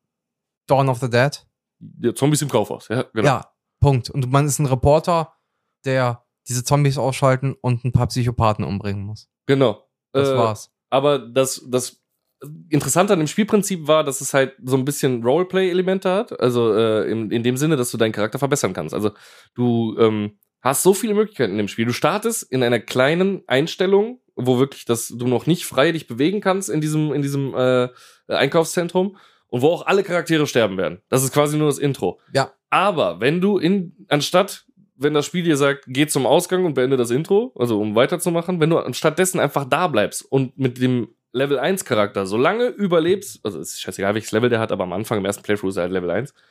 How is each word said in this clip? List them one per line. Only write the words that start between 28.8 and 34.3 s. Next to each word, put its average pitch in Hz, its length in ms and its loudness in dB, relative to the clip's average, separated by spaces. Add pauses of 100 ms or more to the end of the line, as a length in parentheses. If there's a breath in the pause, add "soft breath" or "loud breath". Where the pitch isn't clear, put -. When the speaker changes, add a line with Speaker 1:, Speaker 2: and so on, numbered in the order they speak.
Speaker 2:
und 123 140 -4
wo 143 80 4
auch 156 160 -2
alle 190 180 2
Charaktere 160 440 0
sterben 104 300 2
werden. 87 320 -4
Das 131 140 2
ist 131 100 -4
quasi 147 240 2
nur 151 100 2
das 143 120 0
Intro. 131 400 -2 (140 soft breath)
Speaker 1:
Ja. - 180 0 (180)
Speaker 2:
Aber 147 500 0
wenn 151 220 2
du 202 160 2
in, 175 520 -2
anstatt, 170 560 0 (300)